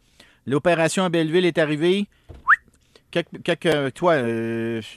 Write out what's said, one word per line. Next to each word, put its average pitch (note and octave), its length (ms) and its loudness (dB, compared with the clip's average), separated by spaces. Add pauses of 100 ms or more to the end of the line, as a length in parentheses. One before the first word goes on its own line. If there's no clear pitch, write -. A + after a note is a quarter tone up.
(460)
l'opération D#3+ 580 0
à F#3 60 -2
Belleville E3 340 2
est E3+ 140 0
arrivée. E3 480 0 (1040)
Quelque, E3+ 280 -6
quelque, D#3 520 0
toi, F3 240 0
euh, A2+ 640 -2 (160)